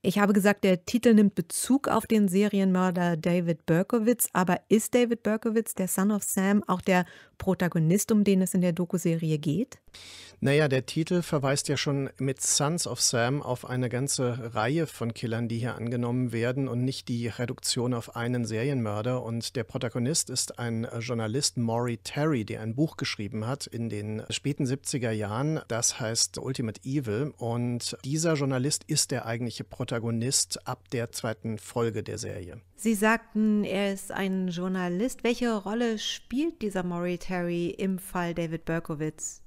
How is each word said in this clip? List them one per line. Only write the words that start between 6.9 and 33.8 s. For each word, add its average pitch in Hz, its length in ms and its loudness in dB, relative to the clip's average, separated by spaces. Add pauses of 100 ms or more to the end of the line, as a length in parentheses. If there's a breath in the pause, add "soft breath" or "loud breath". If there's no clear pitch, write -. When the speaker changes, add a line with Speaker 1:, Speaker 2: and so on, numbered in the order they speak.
Speaker 1:
Protagonist, 175 760 2
um 208 100 6
den 196 180 6
es 185 140 0
in 190 60 4
der 180 120 4
Doku-Serie 165 680 0
geht? 147 400 -2 (600 loud breath)
Speaker 2:
Naja, 143 280 4
der 131 180 0
Titel 165 360 0
verweist 143 460 0
ja 143 80 2
schon 139 420 -2
mit 131 220 -2
Sons 156 460 0
of 120 140 -6
Sam 127 420 2
auf - 260 -4
eine 127 200 0
ganze 123 680 -2
Reihe 139 320 0
von 117 280 -6
Killern, 113 340 -4
die 113 100 -4
hier 117 160 -4
angenommen 120 580 -2
werden 127 360 0
und 123 160 0
nicht 131 240 -4
die 120 180 -2
Reduktion 123 680 -2
auf 117 220 -6
einen 120 300 -2
Serienmörder. 117 800 -2
Und 113 320 -6
der 117 80 -2
Protagonist 123 680 -2
ist - 300 -6
ein 117 260 -2 (140)
Journalist, 113 560 -2
Maury 117 420 0
Terry, 143 460 -2
der 110 160 -8
ein 113 160 -6
Buch 156 200 0
geschrieben 107 520 -6
hat 139 180 -6
in 113 220 -6
den 107 420 -6
späten - 340 -2
siebziger 123 460 -2
Jahren. 113 560 -2
Das 117 320 0
heißt 113 400 -2
Ultimate 120 460 -6
Evil. 131 520 -2
Und 120 680 -4
dieser 160 300 0
Journalist 135 500 0
ist - 260 0
der 113 160 -4
eigentliche 117 380 -4
Protagonist 117 1040 -2
ab 127 220 -8
der 117 200 -4
zweiten 113 480 -6
Folge 110 460 -2
der 104 140 -8
Serie. 98 420 -10 (160)
Speaker 1:
Sie 226 180 0
sagten, 214 720 2
er 196 280 -2